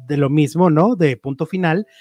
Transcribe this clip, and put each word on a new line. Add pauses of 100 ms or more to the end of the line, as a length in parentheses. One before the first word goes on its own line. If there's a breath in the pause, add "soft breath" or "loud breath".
de
lo
mismo,
¿no?
De
Punto
Final, (140 soft breath)